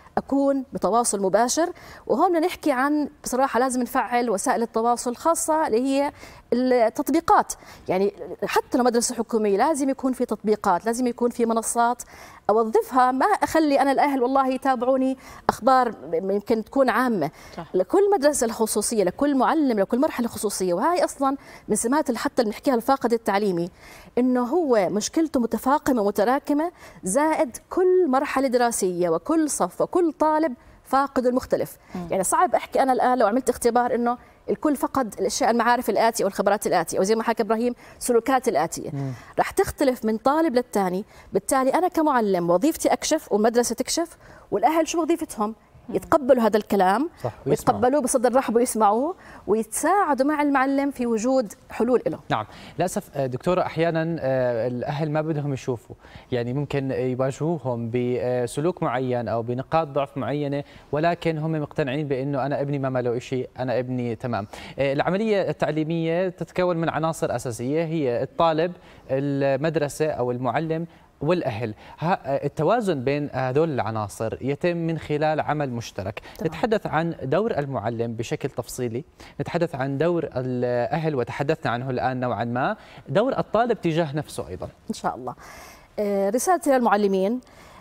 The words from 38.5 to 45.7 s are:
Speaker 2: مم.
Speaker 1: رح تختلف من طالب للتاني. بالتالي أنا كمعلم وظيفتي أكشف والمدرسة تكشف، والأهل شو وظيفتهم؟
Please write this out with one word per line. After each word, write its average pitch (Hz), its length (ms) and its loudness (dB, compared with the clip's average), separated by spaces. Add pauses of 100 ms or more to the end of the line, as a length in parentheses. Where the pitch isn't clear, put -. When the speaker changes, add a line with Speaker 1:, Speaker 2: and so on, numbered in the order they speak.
Speaker 2:
مم. 139 200 -4 (260)
Speaker 1:
رح - 120 0
تختلف 277 540 0
من 220 120 0
طالب 285 380 0
للتاني. 196 500 -2 (280)
بالتالي 262 420 2
أنا 339 140 2
كمعلم 214 640 2
وظيفتي 254 420 2
أكشف - 400 -2
والمدرسة 233 420 2
تكشف، - 420 -4 (340)
والأهل 311 380 2
شو 339 140 -2
وظيفتهم؟ 269 520 -2 (340)